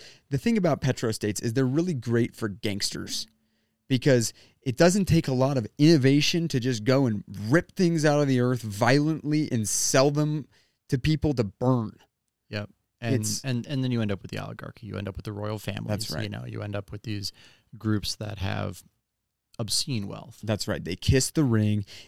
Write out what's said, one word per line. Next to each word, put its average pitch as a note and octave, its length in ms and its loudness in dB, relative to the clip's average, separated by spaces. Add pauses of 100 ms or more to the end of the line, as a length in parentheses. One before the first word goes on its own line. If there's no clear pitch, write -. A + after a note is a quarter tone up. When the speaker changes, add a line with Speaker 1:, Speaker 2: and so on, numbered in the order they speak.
(300)
Speaker 1:
the C#3 100 -2
thing A3+ 180 0
about E3+ 240 2
petrostates A2 600 -2
is A#2 100 -2
they're C3+ 120 2
really E3 280 0
great A#2 400 0
for A2 160 -6
gangsters - 800 -6 (640)
because B2+ 440 2 (280)
it A#2+ 140 -2
doesn't F3+ 300 4
take E3 240 4
a C3+ 40 0
lot C3 240 2
of A2 80 0 (120)
innovation D3 720 6
to C3+ 100 0
just A#2 240 -2
go C3 220 4
and G#2 180 0 (240)
rip D#3+ 260 2
things E3+ 300 2
out D3 160 4
of D3 80 2
the B2+ 140 4
earth B2 200 0
violently C#3+ 920 0
and A2 180 0
sell - 420 4
them D3+ 340 0 (440)
to C#3 80 0
people D3+ 360 0
to A#2+ 100 0
burn. A#2 540 0 (520)
Speaker 2:
Yep. G#2 200 -8 (300)
And, A2+ 160 0
Speaker 1:
It's G#2+ 280 -4
Speaker 2:
and, B2 240 -4
and C3+ 160 -4
then B2+ 80 -2
you A#2 100 0
end G#2 100 -2
up G2 100 -6
with G#2 100 -16
the G#2 80 -8
oligarchy. G#2+ 480 -14
You G2+ 100 -8
end G2+ 100 -8
up G2+ 80 -10
with G2+ 100 -12
the G#2+ 80 -10
royal G#2 260 -8
families. G#2+ 280 -8
Speaker 1:
That's G#2+ 240 -4
right. - 120 -6
Speaker 2:
You G2+ 60 -6
know, G#2+ 160 -10
you A2 160 -10
end G#2 140 -8
up G2+ 160 -10
with G#2 120 -14
these G2+ 280 -8 (460)
groups G#2+ 380 -2
that G#2 240 -10
have G2 440 -6 (760)
obscene G#2+ 480 -4
wealth. - 360 -14
Speaker 1:
That's G#2 240 -2
right. E2+ 160 -4
They F2 120 -6
kiss - 360 2
the D#3+ 120 2
ring. G#2+ 420 2 (220)